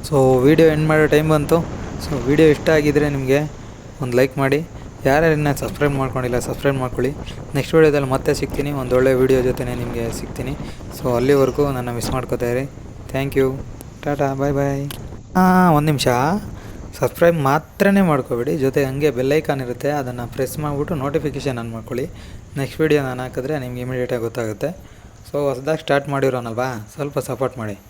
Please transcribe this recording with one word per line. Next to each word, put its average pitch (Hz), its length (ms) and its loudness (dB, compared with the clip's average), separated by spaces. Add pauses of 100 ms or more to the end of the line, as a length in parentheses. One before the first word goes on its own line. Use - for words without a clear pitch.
So 131 300 6
ವಿಡಿಯೋ 156 280 6
ಎಂಡ್ 156 200 2
ಮಾಡೋ 156 200 4
ಟೈಮ್ 151 220 4
ಬಂತು. 151 280 2 (440)
So 123 240 -4
ವಿಡಿಯೋ 151 240 6
ಇಷ್ಟ 147 200 2
ಆಗಿದ್ರೆ 147 400 2
ನಿಮಗೆ 135 300 2 (640)
ಒಂದು 123 160 0
ಲೈಕ್ 135 200 2
ಮಾಡಿ. 139 200 2 (480)
ಯಾರ್ಯಾರು 156 280 4
ಇನ್ನೂ 147 240 0
ಸಬ್ಸ್ಕ್ರೈಬ್ 143 360 0
ಮಾಡ್ಕೊಂಡಿಲ್ಲ, 127 460 -2
ಸಬ್ಸ್ಕ್ರೈಬ್ 139 380 -2
ಮಾಡ್ಕೊಳ್ಳಿ. 127 340 -2 (440)
ನೆಕ್ಸ್ಟ್ 139 200 -2
ವಿಡಿಯೋದಲ್ಲಿ 147 340 6
ಮತ್ತೆ 135 240 0
ಸಿಗ್ತೀನಿ, 139 380 -4
ಒಂದೊಳ್ಳೆ 131 420 2
ವಿಡಿಯೋ 131 280 4
ಜೊತೆನೇ 123 340 -2
ನಿಮಗೆ 117 440 -4
ಸಿಗ್ತೀನಿ. 127 340 -8 (440)
So 123 180 0
ಅಲ್ಲಿವರೆಗೂ 135 560 4
ನನ್ನ 123 180 -4
ಮಿಸ್ 120 220 -4
ಮಾಡ್ಕೋತಾ 123 340 -4
ಇರಿ. 123 200 -2 (480)
Thank 135 240 -2
you, 135 200 2 (460)
ಟಾಟಾ, 143 300 -2
ಬಾಯ್ 139 200 -2
ಬಾಯ್. 139 360 -2 (460)
ಹಾಂ, 185 380 6
ಒಂದು 147 120 4
ನಿಮಿಷ, 147 220 2 (920)
ಸಬ್ಸ್ಕ್ರೈಬ್ 170 380 2
ಮಾತ್ರನೇ 156 640 2
ಮಾಡ್ಕೊಬೇಡಿ, 139 560 0
ಜೊತೆಗೆ 135 280 2
ಹಂಗೆ 139 260 0
ಬೆಲ್ 127 220 0
ಐಕಾನ್ 151 280 0
ಇರುತ್ತೆ, 123 280 -4
ಅದನ್ನು 123 440 -6
ಪ್ರೆಸ್ 135 260 -4
ಮಾಡಿಬಿಟ್ಟು 147 360 -2
ನೋಟಿಫಿಕೇಷನ್ 135 640 -4
ಆನ್ 117 140 -8
ಮಾಡ್ಕೊಳ್ಳಿ. 120 340 -6 (520)
ನೆಕ್ಸ್ಟ್ 139 240 -4
ವಿಡಿಯೋ 151 220 2
ನಾನು 127 180 -6
ಹಾಕಿದ್ರೆ 135 380 -4
ನಿಮ್ಗೆ 123 220 -8
ಇಮಿಡಿಯೇಟಾಗಿ 123 400 -2
ಗೊತ್ತಾಗುತ್ತೆ. 113 480 -4 (640)
So 147 60 -4 (120)
ಹೊಸ್ದಾಗಿ 139 320 -2
ಸ್ಟಾರ್ಟ್ 143 280 0
ಮಾಡಿರೋನಲ್ವಾ, 123 840 -2
ಸ್ವಲ್ಪ 143 240 -6
ಸಪೋರ್ಟ್ 127 380 -4
ಮಾಡಿ 104 220 -8 (100)